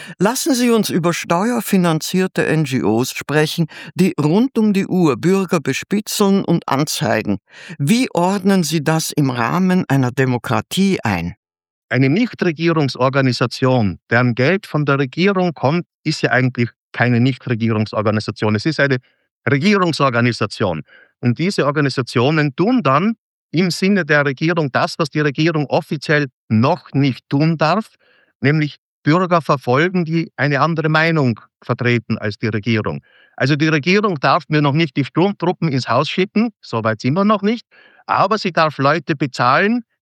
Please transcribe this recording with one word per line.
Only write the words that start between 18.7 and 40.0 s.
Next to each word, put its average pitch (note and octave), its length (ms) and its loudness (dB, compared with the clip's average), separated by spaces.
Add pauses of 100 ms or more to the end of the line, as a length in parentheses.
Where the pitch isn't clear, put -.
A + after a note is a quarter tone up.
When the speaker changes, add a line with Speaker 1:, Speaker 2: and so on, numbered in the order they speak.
Speaker 2:
eine C#3 180 2 (520)
Regierungsorganisation. C3 1300 0 (360)
Und A#2+ 180 0
diese E3 280 -2
Organisationen C#3+ 920 0
tun A3+ 260 2
dann D#3 340 2 (360)
im F3 200 0
Sinne F#3+ 340 0
der D3 200 2
Regierung D#3 460 -2
das, C3+ 260 -2
was E3 120 -2
die D3+ 100 -4
Regierung D3+ 480 0
offiziell D3 600 -2 (200)
noch B2 460 0
nicht C3+ 360 0
tun D#3 280 0
darf, E3 380 -2 (440)
nämlich D3 380 0 (260)
Bürger F3 380 2
verfolgen, D#3+ 640 0
die D#3+ 320 -4
eine C3+ 240 0
andere D#3+ 260 0
Meinung D#3 540 0 (200)
vertreten A#2+ 560 -2
als G#2+ 200 -8
die B2 100 -6
Regierung. G#2 540 -4 (340)
Also C#3+ 220 0
die D#3 100 0
Regierung F3+ 540 0
darf D3+ 260 0
mir D3+ 140 0
noch C#3+ 120 2
nicht D#3+ 220 0
die C#3 100 0
Sturmtruppen F#3 640 -2
ins C3+ 220 -2
Haus C3+ 200 0
schicken, G#3 420 -2 (100)
soweit A2 400 -4
sind C3 140 0
wir G3 100 0
noch G#3+ 160 2
nicht, A3 240 -4 (420)
aber F#3 300 2
sie F#3 160 -4
darf D#3+ 240 0
Leute D3 400 0
bezahlen, D#3 680 0 (180)